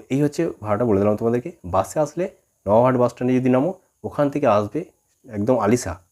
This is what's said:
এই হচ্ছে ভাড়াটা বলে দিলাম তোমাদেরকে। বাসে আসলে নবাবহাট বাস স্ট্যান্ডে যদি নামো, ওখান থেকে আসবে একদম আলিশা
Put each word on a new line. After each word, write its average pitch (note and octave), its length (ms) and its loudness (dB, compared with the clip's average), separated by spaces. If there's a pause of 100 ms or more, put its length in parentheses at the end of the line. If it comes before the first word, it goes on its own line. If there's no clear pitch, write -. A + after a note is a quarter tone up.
(100)
এই C#3 120 0
হচ্ছে D3 280 -2 (100)
ভাড়াটা G#2+ 240 -2
বলে G2+ 160 2
দিলাম G#2 160 2
তোমাদেরকে। A#2 340 -2 (140)
বাসে F#2 360 -2
আসলে D3+ 240 -4 (420)
নবাবহাট B2 300 4
বাস A#2+ 140 2
স্ট্যান্ডে B2+ 240 -2
যদি B2+ 160 2
নামো, C#3 240 2 (300)
ওখান C#3+ 260 -2
থেকে D3 160 -2
আসবে G#2 380 0 (440)
একদম A2+ 300 0
আলিশা G2+ 420 0 (120)